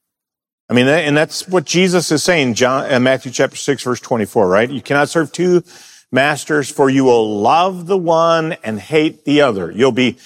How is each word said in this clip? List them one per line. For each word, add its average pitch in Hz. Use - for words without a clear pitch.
I -
mean, 123
and 147
that's -
what 185
Jesus 175
is 147
saying, 143
John, 127
uh, 123
Matthew 131
chapter 135
six, -
verse 123
twenty-four, 110
right? 107
"You 135
cannot 143
serve 165
two 175
masters, 143
for 139
you 135
will 110
love 170
the 190
one 165
and 110
hate 156
the 147
other." 95
You'll 123
be 123